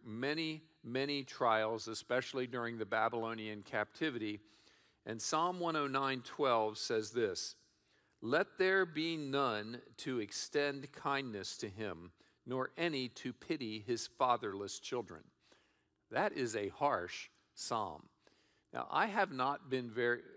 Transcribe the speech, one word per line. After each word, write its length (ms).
many, 580
many 400
trials, 640
especially 580
during 300
the 100
Babylonian 760
captivity. 800
And 160
Psalm 360
one 180
oh 100
nine 360
twelve 540
says 360
this, 440
"Let 380
there 260
be 320
none 640
to 200
extend 760
kindness 640
to 100
him, 440
nor 320
any 320
to 240
pity 480
his 260
fatherless 720
children." 520
That 220
is 220
a 140
harsh 640
psalm. 540
Now, 180
I 160
have 260
not 380
been 200
very 320